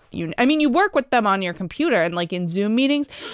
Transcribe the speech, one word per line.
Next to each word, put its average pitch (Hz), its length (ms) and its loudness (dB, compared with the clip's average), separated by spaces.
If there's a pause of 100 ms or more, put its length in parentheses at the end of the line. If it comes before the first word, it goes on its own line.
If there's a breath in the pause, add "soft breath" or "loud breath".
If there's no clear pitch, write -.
(120)
you, 165 260 -6
I 247 80 4
mean, 302 140 4
you 294 100 2
work 370 260 2
with 269 140 0
them 240 180 2
on 196 140 2
your 175 120 -4
computer 190 480 0
and, 170 140 0
like, 175 180 -4
in 180 140 -4
Zoom 202 280 -2
meetings, 285 320 2 (260 loud breath)